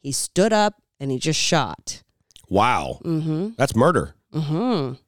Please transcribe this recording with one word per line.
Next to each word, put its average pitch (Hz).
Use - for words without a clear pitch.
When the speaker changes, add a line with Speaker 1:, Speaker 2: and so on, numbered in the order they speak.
Speaker 1:
he 139
stood 196
up, 208
and 135
he 131
just 151
shot. -
Speaker 2:
Wow. 95
Speaker 1:
Mm-hmm. 160
Speaker 2:
That's 135
murder. 117
Speaker 1:
Mm-hmm. 156